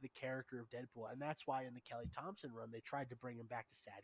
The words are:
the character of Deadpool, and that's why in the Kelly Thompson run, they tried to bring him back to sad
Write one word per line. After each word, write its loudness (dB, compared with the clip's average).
the -4
character 2
of -4
Deadpool, -2
and -2
that's 2
why 6
in -4
the -6
Kelly -2
Thompson -2
run, -2
they -4
tried 2
to -4
bring -2
him -4
back -2
to -14
sad -8